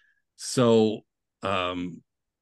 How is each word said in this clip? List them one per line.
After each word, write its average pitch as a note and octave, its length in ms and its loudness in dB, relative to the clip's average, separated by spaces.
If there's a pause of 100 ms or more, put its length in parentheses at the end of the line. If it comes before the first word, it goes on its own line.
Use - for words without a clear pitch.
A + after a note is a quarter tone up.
(360)
So, A2+ 640 2 (420)
um, F2+ 600 -6 (400)